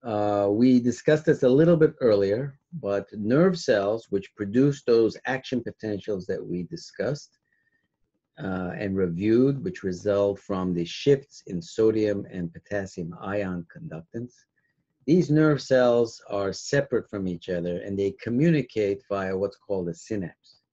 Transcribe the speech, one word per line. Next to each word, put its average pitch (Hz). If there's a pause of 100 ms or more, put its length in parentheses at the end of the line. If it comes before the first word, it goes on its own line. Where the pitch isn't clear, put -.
Uh, 104
we 123
discussed 123
this 143
a 127
little 165
bit 156
earlier, 110 (220)
but 101
nerve 143
cells, 107
which 98
produce 127
those 113 (100)
action 127
potentials 101
that -
we 87
discussed, 98 (1040)
uh, 92
and 98
reviewed, 110
which 92
result 101
from 92
the 85
shifts -
in 87
sodium 107
and 87
potassium 92
ion 95
conductance, 82 (720)
these 165
nerve 151
cells 120
are 101
separate 139
from 98
each 90
other 87
and 98
they 98 (100)
communicate 117
via 95
what's 98
called 92
a 82
synapse. - (120)